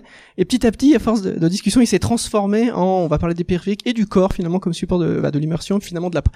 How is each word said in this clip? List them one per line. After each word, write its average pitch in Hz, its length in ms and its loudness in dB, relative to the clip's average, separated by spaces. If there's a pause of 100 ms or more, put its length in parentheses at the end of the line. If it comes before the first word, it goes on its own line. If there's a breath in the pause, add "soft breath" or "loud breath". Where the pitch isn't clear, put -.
(380 loud breath)
Et 180 80 2
petit 247 200 0
à 220 60 4
petit, 285 220 4
à 226 40 4
force 220 220 0
de, 185 120 -4
de 165 160 0
discussion, 202 340 2
il 233 40 4
s'est 196 120 2
transformé 220 720 0
en, - 100 -2
on 185 240 2
va 151 120 0
parler 170 160 -2
des 170 100 -4
périphériques 190 420 -2
et 247 60 0
du 226 140 0
corps, 190 260 2
finalement, 180 280 -2
comme 180 120 -2
support 180 260 -2
de, 165 220 0
bah, 143 100 0
de 147 80 -2
l'immersion, 165 400 -2
finalement, 175 300 -6
de 170 60 -6
la, 143 80 -2 (140)